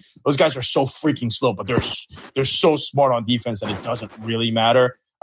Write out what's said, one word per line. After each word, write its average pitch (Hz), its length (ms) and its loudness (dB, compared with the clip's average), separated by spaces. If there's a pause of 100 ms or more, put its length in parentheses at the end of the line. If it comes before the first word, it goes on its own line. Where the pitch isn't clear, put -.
(260)
those 143 100 2
guys 131 220 2
are 123 40 -6
so 139 220 -2
freaking 131 480 -2
slow, 120 220 0
but 101 120 -8
they're 120 100 -2
s-, - 300 -2 (280)
they're 135 100 0
so 151 320 2
smart 135 360 2
on 117 120 0
defense 113 360 -2
that 104 100 -6
it 98 120 -8
doesn't 117 380 -8
really 113 300 -2
matter. 117 480 4 (240)